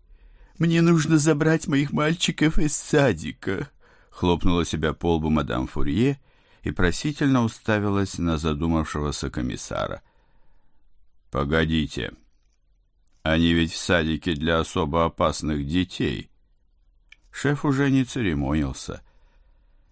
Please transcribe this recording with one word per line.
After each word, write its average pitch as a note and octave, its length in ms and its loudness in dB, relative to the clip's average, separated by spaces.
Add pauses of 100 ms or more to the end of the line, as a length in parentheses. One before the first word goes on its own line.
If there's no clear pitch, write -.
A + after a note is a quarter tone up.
(580)
мне E3 240 2
нужно D#3+ 380 4
забрать D#3 480 2
моих C#3+ 260 0
мальчиков D#3 640 0
из D3+ 180 4
садика», B2 920 0 (400)
хлопнула F2 560 2
себя D#2 280 -2
по E2+ 200 0
лбу D#2 160 0
мадам B1+ 380 0
Фурье B2 520 0 (440)
и - 80 -4
просительно C3 720 0
уставилась G#2 760 -2
на E2+ 200 0
задумавшегося D2+ 920 -2
комиссара. G1+ 720 -6 (1300)
«Погодите, D2+ 840 -2 (1080)
они E2 320 2
ведь E2 200 0
в - 40 -8
садике D#2+ 560 0
для D#2+ 260 0
особо E2 460 0
опасных D#2 640 -2
детей». D#2+ 640 -4 (1000)
Шеф C#3+ 340 -4
уже C#3 280 2
не C3+ 140 2
церемонился. C#2+ 1000 -4 (880)